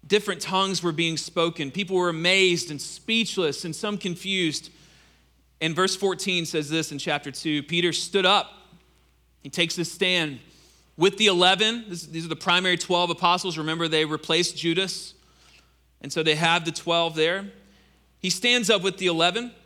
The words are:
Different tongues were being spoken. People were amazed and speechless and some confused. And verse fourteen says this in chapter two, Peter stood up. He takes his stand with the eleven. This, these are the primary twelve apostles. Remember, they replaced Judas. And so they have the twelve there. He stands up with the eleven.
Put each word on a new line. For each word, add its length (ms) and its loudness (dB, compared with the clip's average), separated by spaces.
Different 340 0
tongues 400 0
were 120 -2
being 240 -2
spoken. 520 -2
People 280 -2
were 120 2
amazed 640 2
and 100 -10
speechless 840 -2
and 100 -6
some 220 -4
confused. 720 -4
And 160 -2
verse 200 0
fourteen 500 -2
says 240 -4
this 220 -2
in 60 -8
chapter 340 -4
two, 320 -4
Peter 280 0
stood 340 0
up. 280 2
He 60 -14
takes 260 -2
his 160 -4
stand 480 0
with 200 4
the 100 4
eleven. 600 4
This, 160 -10
these 220 -8
are 40 -10
the 60 -4
primary 420 2
twelve 320 2
apostles. 480 0
Remember, 300 -2
they 180 2
replaced 520 0
Judas. 560 -2
And 120 -10
so 100 0
they 120 4
have 280 2
the 80 -4
twelve 440 0
there. 300 2
He 100 -2
stands 400 2
up 120 6
with 160 -2
the 100 0
eleven. 440 0